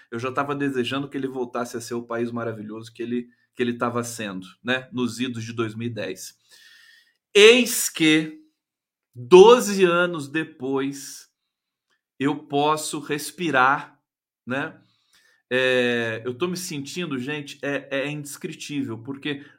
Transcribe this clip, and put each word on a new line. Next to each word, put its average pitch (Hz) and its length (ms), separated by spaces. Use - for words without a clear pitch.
eu 117 80
já 127 100
tava 143 240
desejando 135 540
que 139 80
ele 131 140
voltasse 123 480
a 113 40
ser 120 120
o 117 100
país 117 260
maravilhoso 113 640
que - 80
ele, 120 280
que 123 80
ele 120 140
tava 120 260
sendo, 101 420
né, 127 300
nos 117 300
idos 113 240
de 117 80
dois 113 200
mil 113 140
e - 20
dez. - 480
Eis 233 540
que, 156 540
doze 196 720
anos 170 420
depois, 135 1000
eu 143 160
posso 151 640
respirar, 147 960
né? 143 320
É, 120 760
eu 123 80
tô 165 140
me 180 100
sentindo, 147 600
gente, 143 440
é, 139 280
é 139 200
indescritível, 143 880
porque 139 480